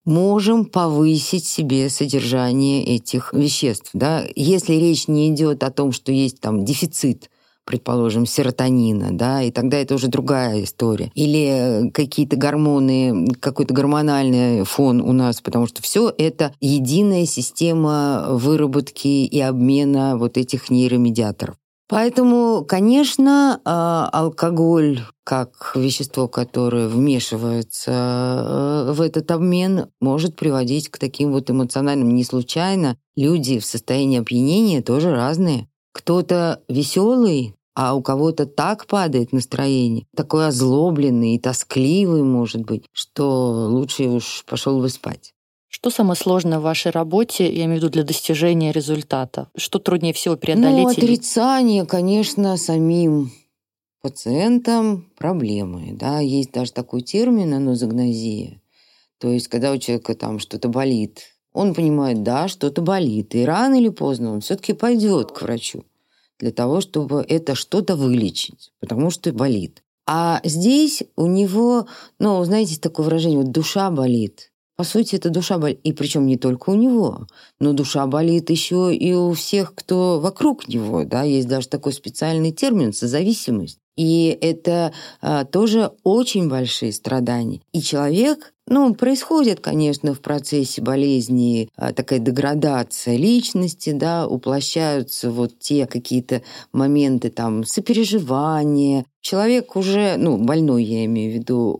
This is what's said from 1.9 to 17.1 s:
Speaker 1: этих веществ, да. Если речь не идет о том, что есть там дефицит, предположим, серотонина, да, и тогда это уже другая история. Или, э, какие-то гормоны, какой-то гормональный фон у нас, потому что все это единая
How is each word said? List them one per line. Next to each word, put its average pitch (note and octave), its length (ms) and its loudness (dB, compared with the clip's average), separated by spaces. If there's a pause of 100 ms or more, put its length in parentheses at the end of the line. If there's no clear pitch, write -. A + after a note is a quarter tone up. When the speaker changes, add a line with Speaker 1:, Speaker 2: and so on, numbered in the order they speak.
Speaker 1:
этих - 480 -4
веществ, C#3 600 -2
да. D3 320 0 (120)
Если E3 380 2
речь D#3+ 340 2
не D3+ 260 2
идет C#3+ 300 0
о C3 80 -2
том, C#3+ 180 0
что C3 220 -4
есть C3+ 280 0
там G#2+ 240 -2
дефицит, - 680 -2 (340)
предположим, A#2+ 640 0
серотонина, A#2+ 840 0
да, B2+ 320 0
и A#2+ 80 0
тогда B2+ 280 0
это C#3 180 0
уже B2+ 100 -2
другая B2+ 560 0
история. A2 540 -2
Или, C#3 720 2
э, - 20 -6
какие-то D3 460 0
гормоны, C3+ 880 2 (140)
какой-то C3+ 340 -2
гормональный C#3 880 2
фон B2 380 2
у B2+ 120 0
нас, B2+ 280 2
потому A#2+ 260 -2
что - 160 -12
все A3 340 0
это D#3 440 0
единая D#3+ 680 2